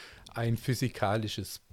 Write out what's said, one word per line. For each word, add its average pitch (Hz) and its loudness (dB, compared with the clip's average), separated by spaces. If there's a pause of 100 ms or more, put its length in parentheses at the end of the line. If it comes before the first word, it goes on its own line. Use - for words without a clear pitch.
(340)
ein 117 2
physikalisches 107 0 (140)